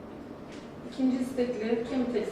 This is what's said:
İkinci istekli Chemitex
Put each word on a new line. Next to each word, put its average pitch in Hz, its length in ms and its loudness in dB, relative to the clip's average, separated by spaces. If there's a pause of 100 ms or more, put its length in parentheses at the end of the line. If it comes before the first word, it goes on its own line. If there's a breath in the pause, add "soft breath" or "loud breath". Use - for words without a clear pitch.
(920)
İkinci 262 260 4
istekli 240 720 2
Chemitex 240 420 2